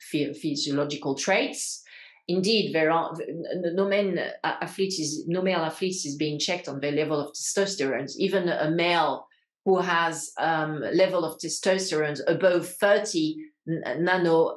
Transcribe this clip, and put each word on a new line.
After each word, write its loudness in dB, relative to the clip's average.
phy-, 0
physiological -2
traits. -2
Indeed, 2
there 4
are 0
n-, -8
n-, -4
no 2
men, 0
uh, 0
athletes -4
is, -4
no 0
male 2
athletes -4
is -6
being -2
checked -4
on -6
their -2
level 0
of -6
testosterone. -2
Even 2
a 0
male 2
who 4
has, 0
um, 0
level 4
of -6
testosterone 0
above 4
thirty 2
n-, -2
nano, 4